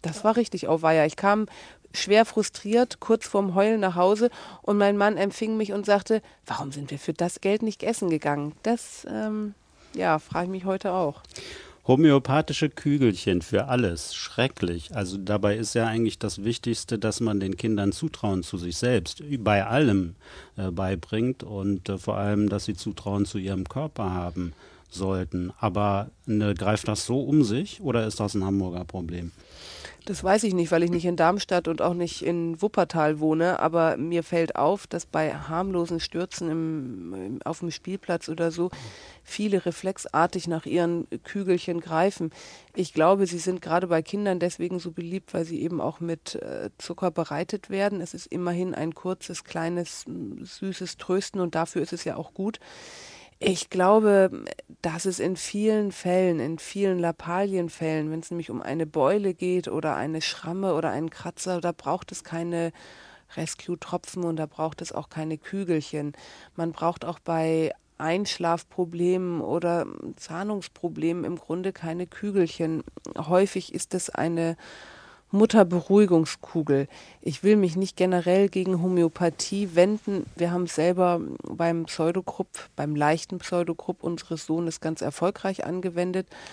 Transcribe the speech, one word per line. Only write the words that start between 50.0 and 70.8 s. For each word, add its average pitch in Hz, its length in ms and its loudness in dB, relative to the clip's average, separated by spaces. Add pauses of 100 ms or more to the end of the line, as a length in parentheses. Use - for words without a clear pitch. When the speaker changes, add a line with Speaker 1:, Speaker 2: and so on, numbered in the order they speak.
Speaker 1:
süßes 185 560 -10
Trösten 190 420 -4
und 175 160 -2
dafür 165 260 -2
ist 160 120 -4
es 170 100 -10
ja 160 140 -6
auch - 160 -12
gut. 202 260 -6 (840)
Ich 185 240 0
glaube, 196 760 6 (360)
dass 165 240 -4
es 185 140 -2
in 170 160 0
vielen 208 560 0
Fällen, 180 480 2
in 156 200 -4
vielen 196 400 0
Lappalienfällen, 170 1120 -2
wenn's 160 220 -8
nämlich 170 180 -6
um - 120 -6
eine 160 240 -2
Beule 180 480 2
geht 180 340 -2
oder 151 280 -2
eine 156 260 -4
Schramme 180 540 -4
oder 160 160 -2
einen 156 180 -4
Kratzer, 175 500 -6
da 170 140 -2
braucht - 400 -6
es - 100 -12
keine 170 480 -4 (640)
Rescue-Tropfen - 880 -6
und 165 140 -2
da 156 80 -2
braucht 156 360 -6
es - 120 -12
auch - 160 -8
keine 160 280 -6
Kügelchen. 156 760 -4 (420)
Man 170 160 -2
braucht 170 320 -2
auch 170 160 -8
bei 160 540 0 (240)
Einschlafproblemen 175 1400 -2
oder 170 460 0 (280)
Zahnungsproblemen 170 1120 -4